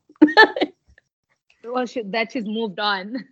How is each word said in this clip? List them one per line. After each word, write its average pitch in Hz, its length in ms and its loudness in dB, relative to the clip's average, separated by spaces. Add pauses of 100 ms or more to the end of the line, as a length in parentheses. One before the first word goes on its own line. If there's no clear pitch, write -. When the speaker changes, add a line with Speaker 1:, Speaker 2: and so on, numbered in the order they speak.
(220)
Speaker 1:
<laughs> 302 60 8 (1400)
Speaker 2:
Well, 240 220 -4
she, 247 180 -8
that 220 280 -4
she's 226 140 -6
moved 214 340 -6
on. 208 520 -4